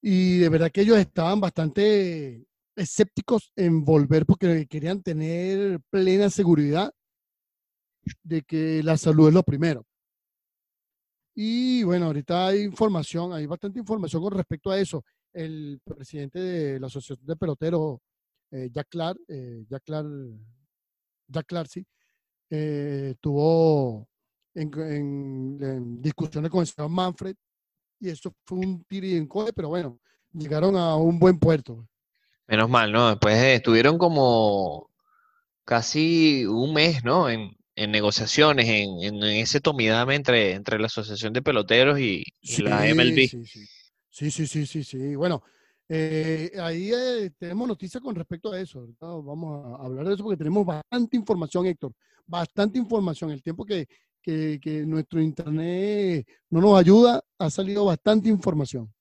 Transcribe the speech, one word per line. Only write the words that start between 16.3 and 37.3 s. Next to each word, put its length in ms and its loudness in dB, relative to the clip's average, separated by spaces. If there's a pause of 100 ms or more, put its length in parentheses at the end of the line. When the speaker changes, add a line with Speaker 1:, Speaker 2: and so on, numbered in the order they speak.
Speaker 1:
de 400 -4
la 80 -10
Asociación 400 -12
de 80 -4
Peloteros, 640 -2 (540)
eh, 180 -10
Jack 200 -8
Clark, 360 -6
eh, 420 -14
Jack 160 -12
Clark, 240 -8 (1160)
Jack 200 -8
Clark, 220 -8
sí, 160 -16 (640)
eh, 720 -6
tuvo 880 2 (460)
en, 240 -6
en, 840 -8
en 400 -8
discusiones 480 -6
con 120 0
el 80 0
señor 220 -8
Manfred, 440 -4 (640)
y 120 -8
eso 220 -12 (120)
fue 140 -8
un 260 -6
tiro 220 -8
y 80 -2
encoge, 400 -4
pero 160 -6
bueno, 280 -6 (340)
llegaron 440 0
a 200 2
un 220 2
buen 200 8
puerto. 500 0 (580)
Speaker 2:
Menos 220 4
mal, 240 4
¿no? 160 6
Después, 280 4
eh, 180 6
estuvieron 440 4
como 920 2 (760)
casi 840 2
un 280 -2
mes, 300 2
¿no? 260 2